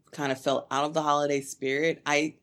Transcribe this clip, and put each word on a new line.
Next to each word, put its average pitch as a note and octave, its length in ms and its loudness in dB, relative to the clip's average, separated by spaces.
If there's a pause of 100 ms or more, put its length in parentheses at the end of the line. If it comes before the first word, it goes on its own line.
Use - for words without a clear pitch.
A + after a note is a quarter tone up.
(100)
kind C#3 220 -2
of C3 80 -6
fell C3+ 300 0
out C#3 140 0
of D3+ 100 -2
the D#3+ 80 2
holiday D3 380 2
spirit. C#3 680 -2
I, D3 360 2